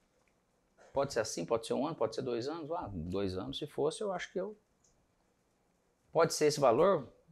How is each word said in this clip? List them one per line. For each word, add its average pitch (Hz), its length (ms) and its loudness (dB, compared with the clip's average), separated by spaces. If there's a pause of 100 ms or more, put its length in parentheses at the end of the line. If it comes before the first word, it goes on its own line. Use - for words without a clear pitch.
(920)
Pode 139 200 0
ser 120 80 0
assim, - 240 -4
pode - 220 -2
ser - 80 -4
um 123 120 0
ano, 160 100 -6
pode 110 180 -2
ser 131 80 -4
dois 120 260 -4
anos." 156 220 -8
"Ah, 165 220 -6
dois 92 460 -4
anos, 127 200 -8
se 156 80 -6
fosse, 151 360 -4
eu 202 100 -2
acho - 180 -8
que - 80 -8
eu." 208 180 -6 (1600)
"Pode 156 220 4
ser 151 120 4
esse 147 140 2
valor?" 139 500 6 (220)